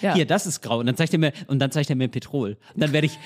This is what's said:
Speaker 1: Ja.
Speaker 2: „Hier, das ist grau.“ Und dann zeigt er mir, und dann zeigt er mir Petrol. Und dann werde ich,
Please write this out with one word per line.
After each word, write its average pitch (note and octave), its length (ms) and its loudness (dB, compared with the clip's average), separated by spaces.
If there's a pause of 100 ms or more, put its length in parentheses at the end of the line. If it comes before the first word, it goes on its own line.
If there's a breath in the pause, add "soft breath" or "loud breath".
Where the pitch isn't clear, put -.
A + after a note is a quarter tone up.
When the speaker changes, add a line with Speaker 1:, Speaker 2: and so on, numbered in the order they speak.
Speaker 1:
Ja. F#3+ 140 0
Speaker 2:
„Hier, D#3+ 120 4
das F#3+ 200 0
ist - 160 -6
grau.“ A#2 160 0
Und A#2 80 0
dann B2+ 100 2
zeigt D#3+ 160 0
er E3 60 2
mir, D#3 140 2 (160 loud breath)
und C#3 100 0
dann C3+ 140 2
zeigt D3 180 0
er C3+ 60 2
mir B2+ 120 0
Petrol. A#2 480 -4 (180 loud breath)
Und G#3 80 0
dann D3 100 2
werde D3+ 140 2
ich, - 200 -4